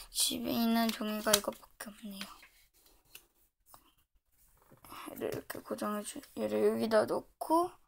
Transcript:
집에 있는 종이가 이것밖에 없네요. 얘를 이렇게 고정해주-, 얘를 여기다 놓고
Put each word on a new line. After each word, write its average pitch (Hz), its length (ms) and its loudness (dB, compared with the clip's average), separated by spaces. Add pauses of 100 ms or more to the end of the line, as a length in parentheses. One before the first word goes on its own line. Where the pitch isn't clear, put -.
(100)
집에 240 400 -2
있는 226 380 2
종이가 214 440 -2
이것밖에 - 580 2
없네요. 202 300 -14 (3000)
얘를 - 200 -6
이렇게 - 280 -10
고정해주-, 214 600 -6 (180)
얘를 214 300 2
여기다 220 380 2
놓고 - 640 0 (180)